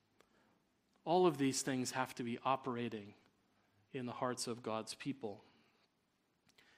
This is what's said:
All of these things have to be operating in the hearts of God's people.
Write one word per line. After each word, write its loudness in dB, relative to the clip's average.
All 6
of 6
these 4
things 0
have -2
to -4
be -2
operating -2
in -6
the -6
hearts -2
of -6
God's -4
people. -8